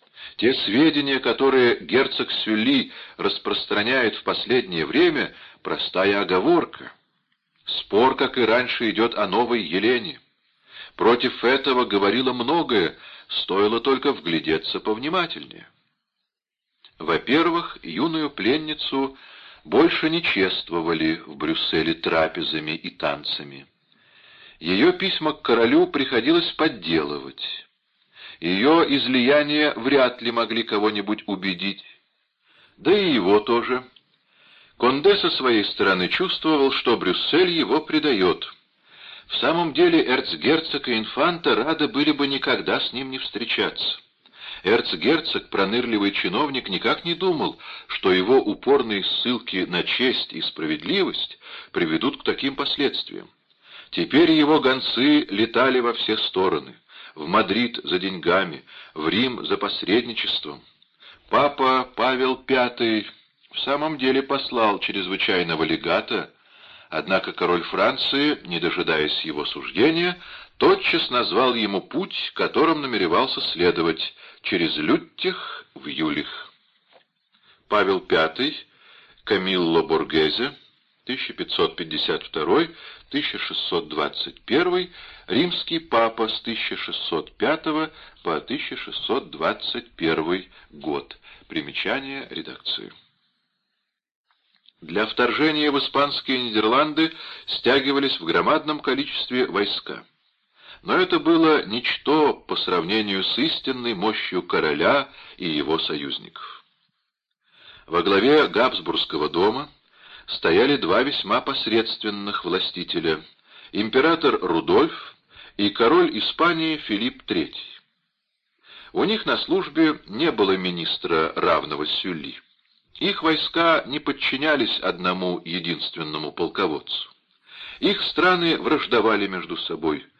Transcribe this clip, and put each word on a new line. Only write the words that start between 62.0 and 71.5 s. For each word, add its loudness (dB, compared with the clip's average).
Пятый 0
в -10
самом -2
деле 2
послал 0
чрезвычайного -2
легата, -2
однако -2
король 0
Франции, 0
не -4
дожидаясь 0
его -6
суждения, 0
тотчас 2
назвал 2